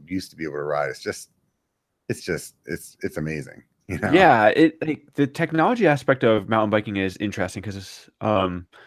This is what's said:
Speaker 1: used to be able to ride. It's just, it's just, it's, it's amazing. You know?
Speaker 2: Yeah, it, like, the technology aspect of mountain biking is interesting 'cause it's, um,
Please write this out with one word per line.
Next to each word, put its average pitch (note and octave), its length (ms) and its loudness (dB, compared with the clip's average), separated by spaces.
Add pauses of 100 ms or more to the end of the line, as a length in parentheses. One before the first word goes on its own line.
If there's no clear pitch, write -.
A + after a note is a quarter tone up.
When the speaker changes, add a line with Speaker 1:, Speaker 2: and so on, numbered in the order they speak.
Speaker 1:
used F#2+ 240 -8
to - 60 -20
be D#2+ 80 -10
able D2 100 -8
to D2 80 -6
ride. D2 260 -2
It's B1+ 140 -12
just, - 260 -10 (800)
it's - 140 -8
just, - 320 -8 (100)
it's, - 380 -12
it's F#2+ 160 -8
amazing. D2+ 460 -10 (220)
You F2+ 120 -8
know? G#2 140 -2
Speaker 2:
Yeah, D3 340 6
it, D#3 340 4
like, D3+ 320 -6
the C#3+ 140 2
technology E3 600 0
aspect C#3 380 2
of A2 240 2
mountain A2 220 2
biking G#2+ 260 -2
is F#2+ 220 -2
interesting G2 440 -4
'cause G2 140 -10
it's, - 320 -16 (140)
um, F#2 440 0 (200)